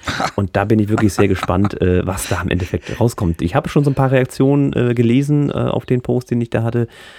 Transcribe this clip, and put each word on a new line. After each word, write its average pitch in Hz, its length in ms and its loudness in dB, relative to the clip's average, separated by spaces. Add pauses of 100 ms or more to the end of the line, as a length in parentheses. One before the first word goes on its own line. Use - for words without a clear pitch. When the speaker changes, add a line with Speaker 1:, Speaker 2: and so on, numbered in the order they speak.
Speaker 1:
<laughs> - 300 -6
Speaker 2:
Und 101 200 -2
da 98 80 2
bin 110 140 4
ich 104 100 0
wirklich 107 240 2
sehr 101 160 2
gespannt, 95 540 0
äh, 90 240 2
was 95 220 -6
da 90 120 -2
im 90 80 -4
Endeffekt - 500 -4
rauskommt. 104 440 0
Ich 87 120 -2
habe 139 140 0
schon 147 160 2
so 143 60 2
ein 135 40 0
paar 131 180 0
Reaktionen, 135 600 2
äh, 120 220 0
gelesen, 139 560 2
äh, - 20 -6
auf - 320 -2
den 127 160 0
Post, 123 300 -4
den 120 100 0
ich 117 80 -4
da 113 140 -2
hatte. 117 260 -2 (300)